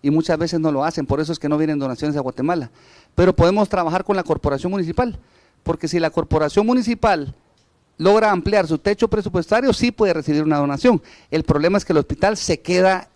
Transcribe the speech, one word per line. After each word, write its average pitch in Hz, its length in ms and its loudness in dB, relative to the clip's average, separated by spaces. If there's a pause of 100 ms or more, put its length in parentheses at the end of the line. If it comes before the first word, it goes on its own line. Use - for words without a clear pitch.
Y 143 80 0
muchas 156 280 2
veces 170 220 -2
no 156 100 0
lo 139 140 -2
hacen, 147 220 -4
por 143 140 -2
eso 156 120 -4
es 156 60 -6
que 147 100 -6
no 151 80 0
vienen 156 220 -2
donaciones 139 380 -4
a 147 40 -2
Guatemala. 131 500 -4 (440)
Pero 180 200 4
podemos 196 340 2
trabajar 180 360 -2
con 202 120 0
la 185 60 -2
corporación 147 480 -2
municipal, 196 480 -4 (440)
porque 165 260 -4
si 175 100 -2
la 165 120 0
corporación 160 560 0
municipal 220 680 0 (600)
logra 208 340 4
ampliar 190 380 0
su 156 100 0
techo 208 300 0
presupuestario, 214 640 0
sí 240 180 0
puede 202 220 0
recibir 151 300 0
una 151 160 2
donación. 143 440 2 (280)
El 156 120 -2
problema 156 360 2
es - 60 -4
que - 80 -4
el 156 60 4
hospital 190 380 -2
se - 240 -4
queda 185 560 0